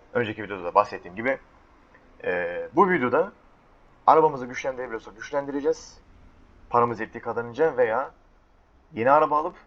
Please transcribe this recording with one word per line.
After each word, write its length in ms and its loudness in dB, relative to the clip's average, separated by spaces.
Önceki 300 -4
videoda 200 -10
da 120 -6
bahsettiğim 400 0
gibi, 240 -2
e, 500 -4
bu 160 4
videoda 420 0
arabamızı 380 4
güçlendirebiliyorsak 680 -8
güçlendireceğiz. 880 -6
Paramız 300 2
yettiği 220 -10
kadarınca 560 -2
veya 340 0
yeni 180 2
araba 260 6
alıp 180 -4